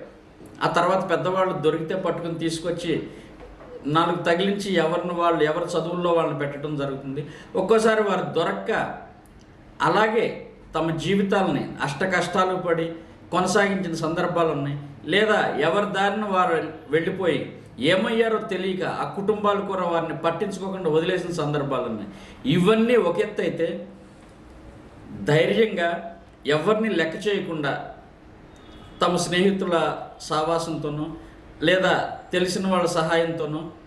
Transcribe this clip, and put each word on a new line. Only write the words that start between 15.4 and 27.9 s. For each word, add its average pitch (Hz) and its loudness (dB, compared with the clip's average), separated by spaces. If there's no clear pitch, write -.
ఎవరి 185 2
దారిన 202 0
వారు 180 2
వెళ్ళిపోయి 170 0
ఏమయ్యారో 220 2
తెలియక 190 -2
ఆ 135 -4
కుటుంబాలు 202 0
కూడా 190 -4
వారిని 165 -2
పట్టించుకోకుండా 190 -4
వదిలేసిన 170 0
సందర్భాలు 139 -2
ఉన్నాయి. 104 -6
ఇవన్నీ 220 6
ఒక 185 4
ఎత్తు 208 -2
అయితే, 165 -2
ధైర్యంగా 175 2
ఎవరిని 208 2
లెక్క 165 -2
చేయకుండా 165 -2